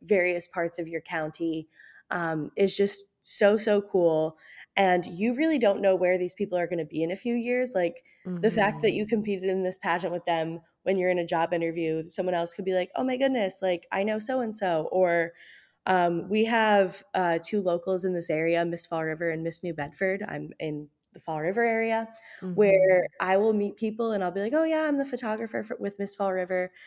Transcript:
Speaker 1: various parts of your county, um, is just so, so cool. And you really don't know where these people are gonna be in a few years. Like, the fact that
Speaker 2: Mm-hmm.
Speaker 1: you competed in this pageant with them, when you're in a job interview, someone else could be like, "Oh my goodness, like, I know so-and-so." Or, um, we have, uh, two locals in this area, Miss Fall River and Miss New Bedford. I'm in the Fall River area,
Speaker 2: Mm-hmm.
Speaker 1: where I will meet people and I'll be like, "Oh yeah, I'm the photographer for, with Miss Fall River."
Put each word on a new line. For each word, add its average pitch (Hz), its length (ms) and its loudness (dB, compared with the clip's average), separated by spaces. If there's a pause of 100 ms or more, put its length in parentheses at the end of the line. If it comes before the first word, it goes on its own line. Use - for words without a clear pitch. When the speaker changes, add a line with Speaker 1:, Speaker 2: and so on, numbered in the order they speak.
Speaker 1:
various 175 460 0
parts 170 320 -6
of 165 80 -6
your 165 140 -8
county, 160 680 -6 (420)
um, 165 460 -4
is 196 200 2
just 202 300 -2 (160)
so, 208 360 4
so 214 240 2
cool. 160 560 2 (380)
And 185 300 4
you 196 280 -2
really 302 260 2
don't 202 220 2
know 190 140 4
where 180 220 2
these 180 160 -4
people 196 240 -4
are 175 100 -2
gonna 170 180 -4
be 156 180 -4
in 165 80 -2
a 190 40 -4
few 240 200 -4
years. 247 380 -2
Like, 175 300 -2 (380)
the 214 100 4
fact 202 300 0
that 214 100 2
Speaker 2:
Mm-hmm. - 20 -4
Speaker 1:
you 208 120 -2
competed 208 440 -2
in 190 140 0
this 185 140 -4
pageant 175 360 -2
with 175 120 -6
them, 165 360 -2 (220)
when 196 140 0
you're 180 140 2
in 180 80 2
a 170 60 -2
job 170 280 0
interview, 165 500 -2
someone 180 300 -4
else 170 200 -2
could 185 120 -10
be 185 80 0
like, 180 220 0
"Oh - 80 -2
my 254 140 0
goodness, 254 440 0
like, 180 300 0
I 196 120 0
know 214 160 0
so-and-so." 214 720 -2
Or, 170 420 2 (540)
um, 175 420 2
we 214 160 2
have, 214 580 2 (100)
uh, 170 300 0
two 208 180 -2
locals 180 440 0
in 185 80 0
this 175 160 -4
area, 165 360 2
Miss 170 220 -6
Fall 160 160 -2
River 160 260 -2
and 160 140 -4
Miss 165 200 -8
New 175 100 -6
Bedford. 190 540 -4
I'm 151 320 -10
in 151 300 -6 (240)
the - 60 -20
Fall 156 220 -6
River 196 220 0
area, 226 440 0 (340)
Speaker 2:
Mm-hmm. 185 120 -8
Speaker 1:
where 190 540 6 (120)
I 185 180 2
will 214 160 4
meet 208 240 -2
people 226 340 -2
and 196 120 0
I'll 180 80 0
be 190 100 -4
like, 220 120 -2
"Oh 320 100 2
yeah, 320 200 0
I'm 294 140 0
the 277 80 0
photographer 226 580 -6
for, 214 140 -8
with 202 220 -6
Miss 202 160 -6
Fall 196 180 0
River." 180 380 -2 (160)